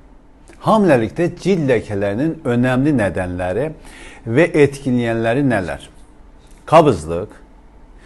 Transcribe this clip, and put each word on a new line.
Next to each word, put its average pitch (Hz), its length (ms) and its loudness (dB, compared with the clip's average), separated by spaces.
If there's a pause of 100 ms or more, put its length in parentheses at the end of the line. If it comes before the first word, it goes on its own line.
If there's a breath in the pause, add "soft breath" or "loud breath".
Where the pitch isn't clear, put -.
(600)
Hamilelikte 170 760 2
cilt 170 320 0
lekelerinin 107 800 -2
önemli 127 520 0
nedenleri 92 760 -4 (560 loud breath)
ve 120 160 4
etkileyenleri 127 1040 0
neler? 87 400 -4 (760)
Kabızlık, 98 640 2 (760 loud breath)